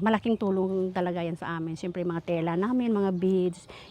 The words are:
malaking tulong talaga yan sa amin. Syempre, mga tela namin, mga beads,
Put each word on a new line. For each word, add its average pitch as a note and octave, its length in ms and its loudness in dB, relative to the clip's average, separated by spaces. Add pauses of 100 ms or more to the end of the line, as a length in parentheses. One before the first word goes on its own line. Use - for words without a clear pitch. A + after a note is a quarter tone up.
malaking A3 320 4
tulong F#3+ 560 0
talaga F3+ 320 -2
yan E3 160 -4
sa - 160 -6
amin. E3 240 -4
Syempre, F3+ 240 -6
mga E3+ 240 -4
tela E3+ 320 0
namin, A#3+ 320 2
mga G3 240 2
beads, F3+ 560 0 (200)